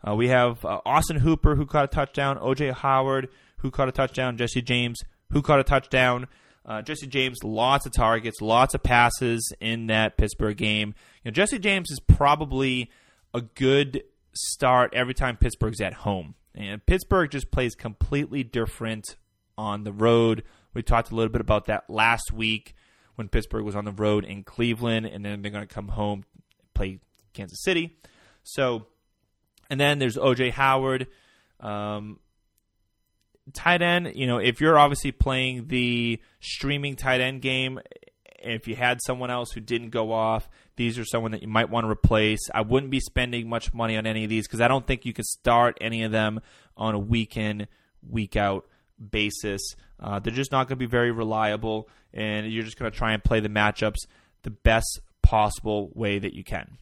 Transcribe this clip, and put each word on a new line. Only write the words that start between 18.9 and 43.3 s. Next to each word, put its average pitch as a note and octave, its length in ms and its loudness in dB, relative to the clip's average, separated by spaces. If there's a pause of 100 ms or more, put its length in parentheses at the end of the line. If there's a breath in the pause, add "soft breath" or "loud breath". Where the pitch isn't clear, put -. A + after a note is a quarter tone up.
on G#2 260 -6
the G#2 80 -8
road. A2+ 500 4 (300 soft breath)
We A#2+ 100 -6
talked A#2 280 2
a A#2 40 -8
little A2+ 160 0
bit A2+ 120 -2
about G#2 240 0
that G#2+ 240 -4
last A2 420 2
week A2 420 -4 (420 soft breath)
when G#2+ 120 -8
Pittsburgh A2 380 -2
was G#2 100 -6
on G#2 80 -6
the G#2 80 -8
road G#2 320 2
in G2 180 -12
Cleveland, A#2 640 -2
and G2+ 180 -12
then G2+ 200 -8
they're G#2 80 -8
gonna G#2 160 -10
come G2+ 220 -12
home, G#2 360 -4 (480)
play F#2+ 280 -4 (340)
Kansas - 280 -14
City. E3+ 360 -2 (460 soft breath)
So, B2 420 -2 (840)
and C#3 100 -6
then C#3+ 200 2
there's B2+ 180 0
O C3 160 4
J B2 160 2
Howard. C3 580 2 (520 soft breath)
Um, G#2 600 -8 (1300)
tight F3 300 2
end, F3 320 0
you C3 120 -2
know, A#2+ 120 2
if A#2 240 2
you're D#3 160 8
obviously C#3+ 340 4
playing C3 540 -2
the A#2+ 520 0 (220 soft breath)
streaming C#3+ 560 -6
tight C3 240 0
end C3 220 -2
game, C3 360 -2 (600)
if A2+ 280 -8
you A2+ 80 -6
had B2 300 0
someone B2+ 260 -4
else B2 220 -4
who A#2+ 80 -10
didn't A#2 300 -4
go A2+ 220 -2
off, A2+ 360 -2 (280 soft breath)
these A#2 220 -2
are A2+ 60 -8
someone A2+ 280 -4
that A2 100 -10
you G#2+ 60 -12
might A2 200 0
wanna A2+ 220 -2
replace. G#2+ 640 0
I A2+ 80 0
wouldn't B2+ 280 0
be C3 100 -2
spending A#2+ 500 -4